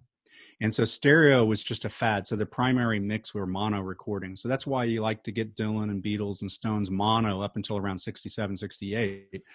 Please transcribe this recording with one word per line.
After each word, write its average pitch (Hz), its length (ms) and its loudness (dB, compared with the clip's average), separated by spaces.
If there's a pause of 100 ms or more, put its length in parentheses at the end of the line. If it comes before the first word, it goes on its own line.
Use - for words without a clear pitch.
(600)
And 107 120 2
so 120 100 2
stereo 139 640 6
was 110 180 0
just - 220 -6
a 117 40 -6
fad. 107 380 0
So 120 80 -2
the 104 100 -2
primary 123 540 2
mix 107 340 -4
were 98 140 -4
mono 101 320 0
recordings. 95 640 -8
So 117 80 -6
that's 131 180 -2
why 131 160 -2
you 117 180 0
like 110 220 -2
to 113 80 -6
get 110 240 -4
Dylan 107 340 -2
and 98 140 -4
Beatles 104 380 -4
and 98 100 -6
Stones 104 400 -2
mono 104 500 2
up 101 140 -6
until 104 220 -4
around 95 220 -4
sixty-seven, 101 580 -6
sixty-eight, 98 840 -6 (140)